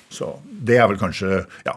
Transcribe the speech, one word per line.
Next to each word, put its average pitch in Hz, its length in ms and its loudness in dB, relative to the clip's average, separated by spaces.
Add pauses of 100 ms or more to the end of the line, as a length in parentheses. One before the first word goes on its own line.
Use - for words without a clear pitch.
(100)
Så - 240 -8 (100)
det 135 320 0
er 117 120 6
vel 98 100 -2
kanskje, 95 480 -2 (180)
ja, - 120 -2